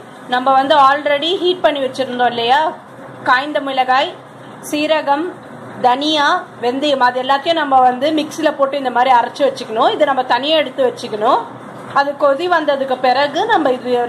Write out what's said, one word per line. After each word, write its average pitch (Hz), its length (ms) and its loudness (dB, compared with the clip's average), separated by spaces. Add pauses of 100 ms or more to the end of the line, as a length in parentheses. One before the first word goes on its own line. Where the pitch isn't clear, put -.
(340)
நம்ம 254 140 -2 (120)
வந்து 277 160 2 (100)
already 285 440 2 (120)
ஹீட் 359 240 0
பண்ணி 294 180 2
வச்சிருந்தோம் 247 500 -2
இல்லையா, 240 280 2 (680)
காய்ந்த 285 400 0
மிளகாய், 262 420 0 (600)
சீரகம், 302 560 0 (640)
தனியா, 285 380 2 (380)
வெந்தயம், 262 460 0
அது 247 140 -2
எல்லாத்தையும் 277 380 0
நம்ம 269 280 4
வந்து 247 200 0 (100)
மிக்சியில 294 400 -2
போட்டு 277 220 0
இந்த 254 160 -4
மாதிரி 247 220 4
அரைச்சு 240 300 -2
வச்சுக்கணும். 247 480 0
இதை 302 140 4
நம்ம 254 120 0 (100)
தனியா 277 300 0
எடுத்து 269 240 -2
வச்சுக்கணும். 240 560 0 (580)
அது 285 80 0 (140)
கொதி 285 320 2
வந்ததுக்கு 269 500 0
பிறகு 269 380 2 (100)
நம்ம 277 240 2
இது 247 160 -4 (160)